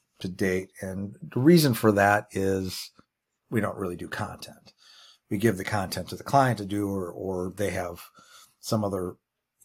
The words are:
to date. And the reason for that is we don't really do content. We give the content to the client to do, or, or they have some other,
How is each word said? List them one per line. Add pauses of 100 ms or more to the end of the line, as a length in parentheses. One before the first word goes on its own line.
(200)
to
date. (100)
And
the
reason
for
that
is (580)
we
don't
really
do
content. (560)
We
give
the
content
to
the
client
to
do,
or,
or
they
have (580)
some
other, (500)